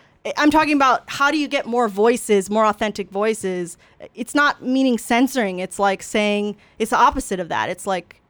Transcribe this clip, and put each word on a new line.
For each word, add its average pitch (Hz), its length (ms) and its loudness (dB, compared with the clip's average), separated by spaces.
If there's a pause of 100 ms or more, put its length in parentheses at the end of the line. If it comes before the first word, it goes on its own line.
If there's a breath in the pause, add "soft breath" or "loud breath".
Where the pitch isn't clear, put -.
(260 soft breath)
I, 214 120 -6
I'm 294 120 4
talking 311 240 2
about 269 320 2
how 285 240 0
do 302 80 0
you 294 100 -2
get 277 180 -2
more 233 220 0
voices, 208 600 2
more 214 160 2
authentic 208 440 -2
voices? 190 680 -4 (380 soft breath)
It's 233 200 -8
not 294 280 2
meaning 254 360 2
censoring. 233 600 0
It's 185 200 -8
like 196 240 0
saying, 208 540 -2 (220 soft breath)
it's 220 120 -2
the 226 60 0
opposite 240 440 2
of 170 100 -8
that. 110 180 -2
It's - 180 -8
like, 190 440 -6